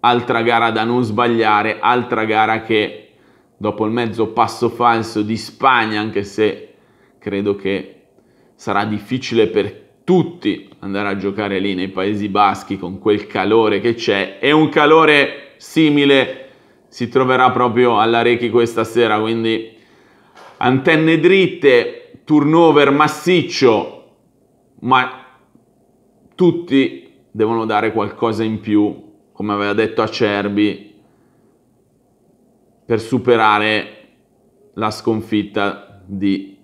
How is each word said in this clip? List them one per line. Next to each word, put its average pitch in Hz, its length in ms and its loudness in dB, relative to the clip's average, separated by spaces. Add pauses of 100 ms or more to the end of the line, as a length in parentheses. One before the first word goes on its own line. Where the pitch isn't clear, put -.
altra 120 420 0
gara 117 300 0
da 110 100 -2
non 120 220 0
sbagliare, 110 720 0
altra 117 460 0
gara 110 380 0
che - 500 -2 (440)
dopo 107 280 -4
il 107 80 -4
mezzo 113 340 -4
passo 113 440 -2
falso 113 520 -2
di 107 140 -4
Spagna, 110 640 -2
anche 101 240 -6
se - 500 -4 (460)
credo 101 340 -4
che 95 520 -8 (500)
sarà 101 280 -4
difficile 110 600 -2
per 101 360 -4 (200)
tutti - 680 -2 (120)
andare 98 300 -6
a 98 60 -4
giocare 98 440 -4
lì 98 140 -4
nei 92 160 -6
Paesi 101 380 -4
Baschi 98 480 -2
con 92 220 -10
quel 104 300 0
calore 107 500 2
che 113 160 -2
c'è, 101 460 -4
e 135 100 2
un 156 180 4
calore 151 920 2
simile 143 920 2 (400)
si 120 200 -8
troverà 127 440 2
proprio 120 480 2
all'Arechi 117 500 2
questa 117 320 0
sera, 110 380 0
quindi 113 560 -4 (800)
antenne 156 640 2
dritte, 151 800 2 (240)
turnover 151 680 4
massiccio, 147 1200 0 (680)
ma 127 440 -2 (1120)
tutti 160 800 0 (180)
devono 113 360 -2
dare 107 260 0
qualcosa 107 520 -4
in 110 160 -4
più, 104 520 0 (200)
come 104 200 -6
aveva 101 220 -2
detto 110 260 0
Acerbi, 101 960 -2 (1900)
per 113 120 0
superare 107 1120 0 (680)
la 110 160 -4
sconfitta 107 1160 -6
di 98 580 -4